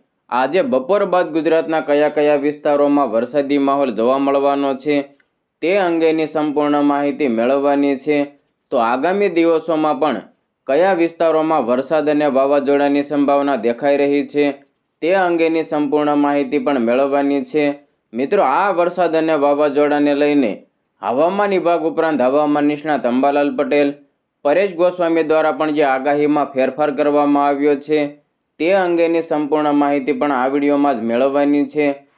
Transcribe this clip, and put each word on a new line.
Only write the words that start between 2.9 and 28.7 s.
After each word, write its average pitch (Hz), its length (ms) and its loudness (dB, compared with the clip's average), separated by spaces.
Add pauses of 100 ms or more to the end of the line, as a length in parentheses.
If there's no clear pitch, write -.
વરસાદી 135 460 0
માહોલ 139 340 0
જોવા 117 260 0
મળવાનો 139 580 0
છે 147 220 -2 (640)
તે 180 160 0
અંગેની 160 500 0
સંપૂર્ણ 147 540 -2
માહિતી 143 460 0
મેળવવાની 139 680 0
છે. 147 240 -2 (520)
તો 135 60 0
આગામી 151 520 0
દિવસોમાં 160 680 0
પણ 131 220 -2 (460)
કયા 175 260 2
વિસ્તારોમાં 160 720 0
વરસાદ 135 440 0
અને 147 180 0
વાવાઝોડાની 143 760 2
સંભાવના 143 520 0
દેખાઈ 117 420 0
રહી 143 300 0
છે 143 240 0 (500)
તે 156 140 0
અંગેની 165 480 0
સંપૂર્ણ 147 520 -2
માહિતી 143 440 0
પણ 135 200 -2
મેળવવાની 139 640 0
છે. 147 220 -2 (480)
મિત્રો, 135 300 0
આ 165 280 0
વરસાદ 175 440 0
અને 160 200 0
વાવાઝોડાને 147 800 2
લઈને 143 380 2 (480)
હવામાન 170 480 0
વિભાગ 170 360 0
ઉપરાંત 160 360 0
હવામાન 147 440 2
નિષ્ણાત 147 400 -2
અંબાલાલ 143 500 0
પટેલ, 143 340 0 (560)
પરેશ 180 300 0
ગોસ્વામી 170 480 0
દ્વારા 156 280 2
પણ 151 260 -2
જે 151 60 4
આગાહીમાં 147 720 0
ફેરફાર 131 380 0
કરવામાં 143 560 2
આવ્યો 143 280 0
છે 151 240 -2 (600)
તે 165 140 0